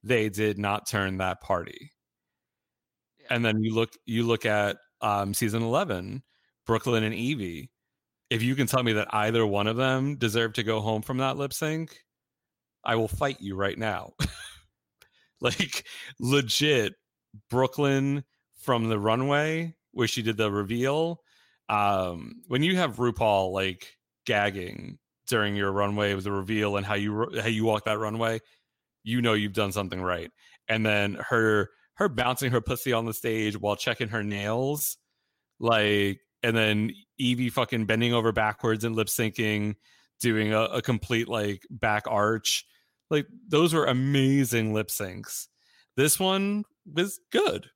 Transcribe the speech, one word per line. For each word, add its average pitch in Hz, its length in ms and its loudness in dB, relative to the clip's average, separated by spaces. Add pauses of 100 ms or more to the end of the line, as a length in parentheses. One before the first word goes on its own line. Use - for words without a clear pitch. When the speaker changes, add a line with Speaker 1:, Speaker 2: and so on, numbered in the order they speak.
Speaker 1:
"They 110 260 2
did 104 280 0
not 101 300 -2
turn 95 300 0
that 92 240 -2
party." 92 500 -6 (1300)
Speaker 2:
Yeah. 139 120 -20
Speaker 1:
And 120 140 2
then 107 180 2
you 110 100 -2
look, 113 200 0 (120)
you 117 200 -2
look 117 200 0
at, 104 320 2 (240)
um, 101 320 0
season 113 300 -2
eleven, 113 600 -2 (420)
Brooklyn 113 400 2
and 107 100 -2
Evie. 98 560 -6 (580)
If 117 140 0
you 127 120 2
can 135 120 0
tell 127 160 2
me 117 100 2
that 104 200 0
either 110 340 2
one 101 200 0
of 113 100 0
them 131 400 0
deserved 113 380 0
to 117 80 -2
go 110 180 0
home 107 220 0
from 127 160 -4
that 131 180 -2
lip 139 160 -6
sync, 160 460 -6 (840)
I 117 120 0
will 113 120 2
fight 143 340 -4
you 95 140 -8
right 98 220 -2
now. 107 420 -4
<laughs> - 60 2 (1160)
Like, - 440 -4 (320)
legit, 131 760 2 (560)
Brooklyn 135 760 2 (380)
from 117 260 2
the 113 100 2
runway 143 800 0 (160)
where 123 160 2
she - 140 -2
did 107 160 -2
the 110 120 2
reveal. 127 720 -2 (460)
Um, 95 800 0
when 131 160 0
you 180 140 2
have 151 180 0
RuPaul, 110 560 2
like, 95 460 -6 (280)
gagging 101 720 -2 (300)
during 104 300 0
your 98 160 0
runway 101 400 0
with 95 100 -4
the 101 80 -4
reveal 101 460 0
and 98 80 -4
how 104 100 -2
you 104 160 -2
ro-, 110 300 -4
how 113 80 0
you 110 160 0
walk 107 180 2
that 107 160 -2
runway, 113 400 -2 (640)
you 120 180 0
know 117 120 4
you've 104 200 0
done 101 200 0
something 92 280 -4
right. 87 300 -4 (380)
And 110 160 0
then 101 300 2
her, 110 540 2 (260)
her 214 120 0
bouncing 123 440 0
her 120 100 2
pussy 123 320 -2
on 113 120 0
the 110 80 -4
stage 107 460 -2
while 101 160 0
checking 120 320 -4
her 107 160 -4
nails, 110 760 -4 (600)
like, 104 640 2 (220)
and 117 120 2
then 107 380 2 (240)
Evie 123 320 0
fucking 117 360 -2
bending 113 280 2
over 113 180 2
backwards 107 540 0
and 113 100 -2
lip 110 140 0
syncing, 107 680 -2 (460)
doing 110 320 2
a, 110 80 4
a 113 200 -2
complete, 117 460 0
like, 104 420 -4
back 107 380 -2
arch. 107 580 0 (460)
Like, 151 160 0 (200)
those 156 240 4
were 160 140 2
amazing 131 880 4
lip 107 140 0
syncs. - 600 -8 (480)
This 147 240 4
one 196 440 0 (280)
was 175 280 -2 (120)
good. - 440 0